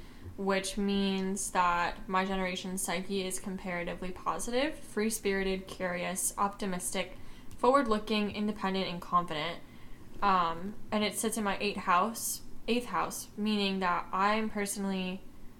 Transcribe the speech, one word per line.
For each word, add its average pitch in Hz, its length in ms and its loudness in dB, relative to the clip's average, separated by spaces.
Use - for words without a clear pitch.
which 190 400 0
means 196 720 2
that 175 560 2
my 190 180 2
generation's 190 560 -2
psyche 185 460 -2
is 185 120 -4
comparatively 180 720 -4
positive, 240 680 -2
free-spirited, 196 880 0
curious, 180 720 -2
optimistic, 190 800 -2
forward-looking, 214 760 4
independent, 196 560 0
and 175 140 -4
confident. 170 560 0
Um, 180 520 4
and 214 120 2
it 196 140 0
sits 220 200 0
in 220 60 0
my 196 160 2
eighth 202 200 0
house, 190 600 2
eighth 240 180 2
house, - 480 -2
meaning 202 440 2
that 175 340 2
I 202 220 4
am 220 140 2
personally, 196 720 -2